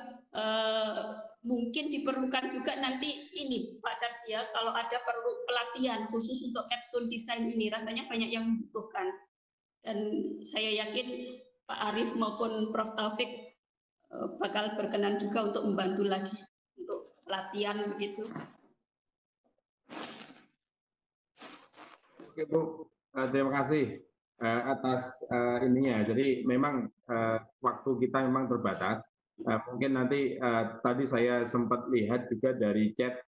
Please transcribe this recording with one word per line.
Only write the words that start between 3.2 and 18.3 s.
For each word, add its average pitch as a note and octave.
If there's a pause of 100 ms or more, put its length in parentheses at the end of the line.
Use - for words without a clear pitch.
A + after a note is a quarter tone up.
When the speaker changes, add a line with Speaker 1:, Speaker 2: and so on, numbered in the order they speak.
Speaker 1:
ini, C4
Pak A#3+
Sarsia, A#3
kalau A3+
ada A#3
perlu A#3 (180)
pelatihan A#3+
khusus A#3
untuk A#3
capstone A#3+
design A3+
ini, G#3+
rasanya A3+
banyak A3+
yang A3+
membutuhkan. A3 (760)
Dan G#3+ (480)
saya G#3+
yakin B3 (280)
Pak - (140)
Arief A3+
maupun A3
Prof A3
Taufik, A3 (840)
eh, - (100)
bakal G#3+
berkenan G3+
juga G#3
untuk -
membantu F#3+
lagi F#3+ (400)
untuk -
pelatihan G3+ (160)
begitu. G3+ (4000)